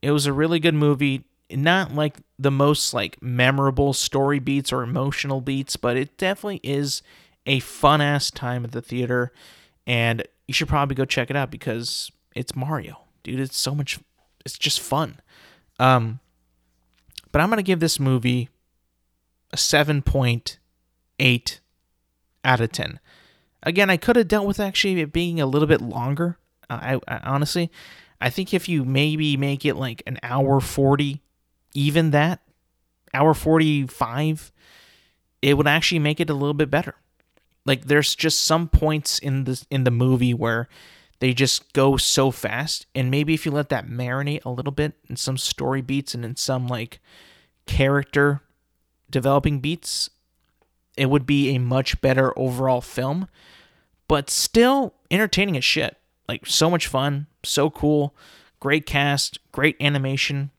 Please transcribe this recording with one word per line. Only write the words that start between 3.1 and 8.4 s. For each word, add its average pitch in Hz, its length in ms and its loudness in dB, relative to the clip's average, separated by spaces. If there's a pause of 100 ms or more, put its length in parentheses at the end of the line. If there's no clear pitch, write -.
memorable 135 720 2
story 139 460 0
beats 135 340 -2
or 127 120 -2
emotional 135 560 -2
beats, 135 340 -4
but 123 220 -2
it 139 200 -6
definitely 190 460 -4
is 139 400 -4 (420)
a 139 140 0
fun-ass 147 720 0
time 123 340 -8